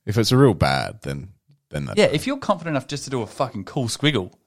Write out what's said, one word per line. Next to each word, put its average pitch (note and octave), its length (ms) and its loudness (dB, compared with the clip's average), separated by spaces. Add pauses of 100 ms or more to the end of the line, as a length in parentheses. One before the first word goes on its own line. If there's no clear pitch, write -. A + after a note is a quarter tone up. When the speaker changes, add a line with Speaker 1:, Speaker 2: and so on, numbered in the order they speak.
Speaker 1:
If G#2 120 -2
it's A2+ 140 2
a B2+ 60 6
real C3 160 8
bad, C2+ 480 0
then, C#2+ 320 -10 (360)
then D2 160 -6
that A1+ 120 -4
Speaker 2:
Yeah, G#3 80 6
if - 200 0
you're C#4 120 -4
confident E3+ 380 -4
enough C3 120 -4
just C#3+ 180 -8
to - 40 -12
do C3 120 -2
a G#2 60 -6
fucking A2+ 380 -6
cool C3+ 220 -4
squiggle, B2+ 440 0 (160)